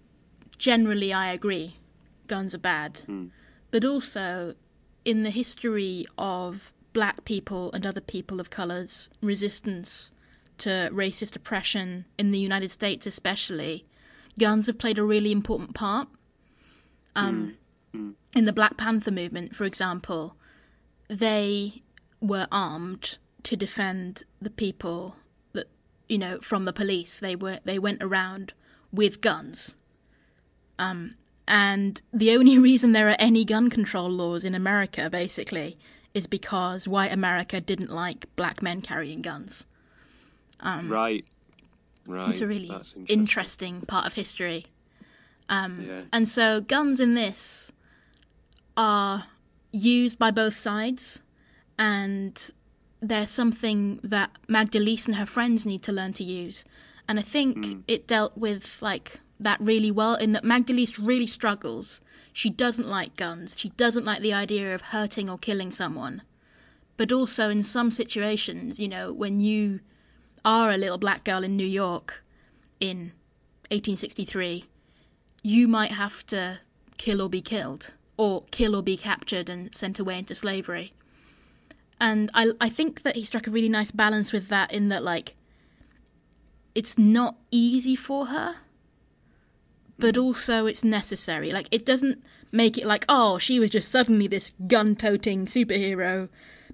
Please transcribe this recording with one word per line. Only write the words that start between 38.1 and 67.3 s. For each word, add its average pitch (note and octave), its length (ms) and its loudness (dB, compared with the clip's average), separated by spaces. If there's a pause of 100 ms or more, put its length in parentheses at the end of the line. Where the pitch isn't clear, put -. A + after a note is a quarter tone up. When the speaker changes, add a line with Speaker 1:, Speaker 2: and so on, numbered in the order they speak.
Speaker 1:
black - 260 -4
men F#3 200 -4
carrying D#3 400 -8
guns. D#3+ 440 -12 (920)
Um, F3 300 -6
Speaker 2:
Right. A2 340 -2 (840)
Right. - 200 -6
Speaker 1:
it's - 140 -2
a G#3+ 60 -2
really G3+ 220 -6
Speaker 2:
That's - 240 -14
interesting. G3+ 260 0
Speaker 1:
interesting F#3+ 600 -2
part - 240 -2
of F#3 80 -6
history. F3 520 -6 (840)
Um, F#3+ 380 -4
Speaker 2:
Yeah. F#3 140 -10 (100)
Speaker 1:
and A3+ 160 4
so A3 340 2
guns C4+ 380 2
in A#3+ 140 4
this - 580 -4 (1080)
are G3+ 500 2 (440)
used A#3+ 460 2
by A3+ 140 4
both G#3+ 260 2
sides, A3 640 -4 (560)
and G3 720 0 (500)
they're G#3+ 260 0
something A3 760 0
that G3+ 280 -2 (160)
Magdalise A3 580 2
and A3 120 0
her G3+ 80 -4
friends A#3 400 0
need F#3+ 180 -4
to - 80 -4
learn F#3+ 220 -4
to G3 100 -8
use. F3+ 400 -10 (440)
And G#3+ 120 0
I - 20 0
think C4+ 360 0
Speaker 2:
Mm. G3+ 300 -6
Speaker 1:
it A3+ 200 -2
dealt G#3+ 300 2
with, G#3 440 -6
like, - 380 -6 (200)
that G#3 220 0
really G#3+ 300 4
well, A3 240 2
in A3 160 2
that G#3+ 120 0
Magdalise A#3+ 540 2
really A#3+ 300 0
struggles. G3+ 720 -6 (320)
She - 160 -2
doesn't A#3+ 380 -2
like F#3+ 280 -4
guns. E3+ 420 -8
She G#3+ 120 -8
doesn't A#3 360 2
like G#3 160 -2
the G#3 120 2
idea G3+ 400 -2
of F3+ 80 -6
hurting G#3 480 -4
or F3+ 80 -8
killing F#3+ 340 -4
someone. C3+ 500 -6 (760)
But A3+ 140 0
also B3 380 2